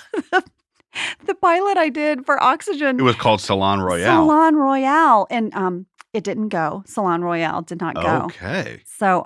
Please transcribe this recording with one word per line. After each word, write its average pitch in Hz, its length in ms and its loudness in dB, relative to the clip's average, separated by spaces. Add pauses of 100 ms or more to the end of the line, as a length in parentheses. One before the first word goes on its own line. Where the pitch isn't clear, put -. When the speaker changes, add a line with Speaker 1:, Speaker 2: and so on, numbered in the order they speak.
(140)
Speaker 1:
<laughs> - 180 -6
The, 370 120 2 (840)
the 392 100 -2
pilot 381 420 2
I 320 120 2
did 294 360 -2
for 285 160 -4
Oxygen. 285 580 0
Speaker 2:
It - 40 2
was 123 120 4
called 107 260 2
Salon 98 400 0
Royale. 92 460 2
Speaker 1:
Salon 311 280 4
Royale. 269 760 2
And, 226 240 -2
um, 185 300 -4 (260)
it 208 120 -4
didn't 208 260 -4
go. 170 380 -2
Salon 175 360 -2
Royale 170 380 -2
did 170 180 -10
not 170 140 -4
go. 160 320 0
Speaker 2:
Okay. - 600 -8
Speaker 1:
So 190 380 0